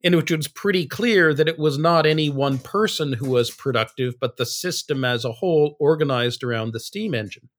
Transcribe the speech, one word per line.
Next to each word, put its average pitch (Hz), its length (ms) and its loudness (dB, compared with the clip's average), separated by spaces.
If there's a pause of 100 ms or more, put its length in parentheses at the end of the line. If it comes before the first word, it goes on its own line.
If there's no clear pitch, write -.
in 175 140 4
which 165 160 0
it 160 60 2
was 151 100 -4
pretty 185 400 -2
clear 202 440 4
that 147 160 2
it 165 120 -4
was 147 180 0
not 160 300 4
any 156 200 2
one 139 300 0
person 165 560 -2
who 131 160 -4
was 120 220 2
productive, 123 680 -4
but 123 180 -4
the 123 80 -2
system 147 600 -6
as 123 180 -2
a 117 100 -4
whole 151 460 0
organized 139 640 2
around 113 280 -2
the 113 80 -8
steam 208 340 -6
engine. 107 460 -8